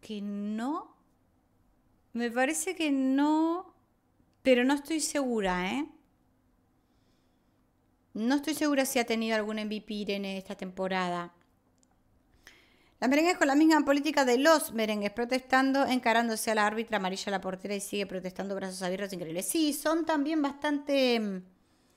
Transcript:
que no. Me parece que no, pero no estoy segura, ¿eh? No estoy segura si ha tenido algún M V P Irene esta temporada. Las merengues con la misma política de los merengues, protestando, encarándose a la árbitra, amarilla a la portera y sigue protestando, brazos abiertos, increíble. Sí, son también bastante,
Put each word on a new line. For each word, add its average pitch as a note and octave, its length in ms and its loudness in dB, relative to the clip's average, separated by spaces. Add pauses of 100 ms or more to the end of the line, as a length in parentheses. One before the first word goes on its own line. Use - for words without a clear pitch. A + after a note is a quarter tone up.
que G#3+ 180 -8
no. G#3+ 760 -4 (1160)
Me A#3 180 -4
parece D4 440 -2
que D#4 160 0
no, D4+ 840 2 (680)
pero B3 200 4
no C4+ 120 2
estoy D4 260 -4
segura, G#3 720 -2
¿eh? C#4+ 160 -4 (2250)
No A3+ 220 0
estoy D4 180 -2
segura C#4+ 320 2
si B3+ 140 0
ha A#3 80 2
tenido A3+ 280 0
algún G#3+ 240 -2
M G#3+ 160 -6
V G#3+ 120 -10
P A3 80 -8
Irene G3 420 -6
esta F#3+ 180 -10
temporada. F#3 760 -4 (1700)
Las A#3 80 0
merengues E4 300 4
con E4 80 4
la C4+ 80 2
misma D#4 320 8
política C#4+ 400 2
de A#3+ 100 4
los C#4+ 360 4
merengues, G#3 400 -2
protestando, C4 720 2
encarándose A#3 640 0
a A3 60 2
la G#3 100 4
árbitra, A3 320 -2
amarilla F#3+ 300 -4
a - 20 -4
la F#3+ 100 -2
portera F#3+ 340 -6
y G3 60 -4
sigue G3+ 240 -4
protestando, F#3+ 500 -8
brazos F#3+ 280 -8
abiertos, F#3+ 320 -4
increíble. E3+ 280 -6
Sí, D4+ 300 0
son D#4 320 -2
también D#4 380 0
bastante, C4+ 1000 0 (540)